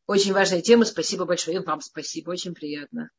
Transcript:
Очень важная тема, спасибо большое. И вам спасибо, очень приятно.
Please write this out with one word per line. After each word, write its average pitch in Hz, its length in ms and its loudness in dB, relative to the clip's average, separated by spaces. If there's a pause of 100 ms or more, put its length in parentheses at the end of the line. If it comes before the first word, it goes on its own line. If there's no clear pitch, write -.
Очень 196 260 2
важная 185 280 2
тема, 233 240 6
спасибо 170 400 -4
большое. 170 320 -2
И 185 60 -6
вам 151 180 -4
спасибо, 156 500 -10
очень 180 220 -8
приятно. 151 640 -10